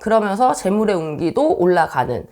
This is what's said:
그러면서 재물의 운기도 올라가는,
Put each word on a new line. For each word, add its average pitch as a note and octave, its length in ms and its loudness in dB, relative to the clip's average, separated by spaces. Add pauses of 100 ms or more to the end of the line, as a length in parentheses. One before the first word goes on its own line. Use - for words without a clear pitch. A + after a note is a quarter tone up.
그러면서 A3 520 0
재물의 G#3 420 0
운기도 E3 640 -2
올라가는, D3+ 720 0